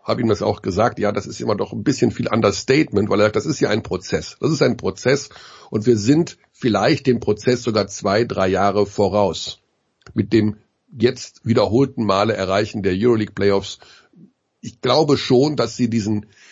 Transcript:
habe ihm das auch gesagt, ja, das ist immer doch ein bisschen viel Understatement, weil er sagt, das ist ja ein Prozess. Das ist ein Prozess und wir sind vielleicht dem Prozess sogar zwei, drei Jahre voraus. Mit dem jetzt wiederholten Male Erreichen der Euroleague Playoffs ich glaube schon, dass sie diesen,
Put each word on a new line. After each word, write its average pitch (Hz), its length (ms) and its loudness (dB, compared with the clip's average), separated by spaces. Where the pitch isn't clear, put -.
habe 113 160 -4
ihm 117 80 0
das 104 120 0
auch 104 220 -2
gesagt, 98 380 -2
ja, 101 100 0
das 101 160 -6
ist 120 140 -12
immer 113 160 -2
doch - 160 -6
ein 113 100 -8
bisschen 127 300 0
viel 117 160 -4
Understatement, 110 840 0
weil 104 80 2
er 104 60 6
sagt, 107 120 2
das 110 100 -2
ist 151 120 -4
ja 120 100 0
ein 107 140 0
Prozess. - 580 -8
Das 156 120 0
ist 147 100 0
ein 123 140 2
Prozess 123 520 -2
und 110 160 -2
wir 120 120 4
sind 143 400 2
vielleicht 120 560 0
dem 123 100 2
Prozess 120 460 -2
sogar 104 240 0
zwei, 104 340 0
drei 98 240 -2
Jahre 98 400 2
voraus. 101 720 -2
Mit 98 180 -2
dem 107 260 2
jetzt - 480 -4
wiederholten 117 600 2
Male 101 300 2
Erreichen 98 500 -2
der 92 120 0
Euroleague 110 380 0
Playoffs 98 460 0
ich - 160 -14
glaube 139 380 2
schon, 135 380 2
dass 113 200 -4
sie 120 140 0
diesen, 107 340 -2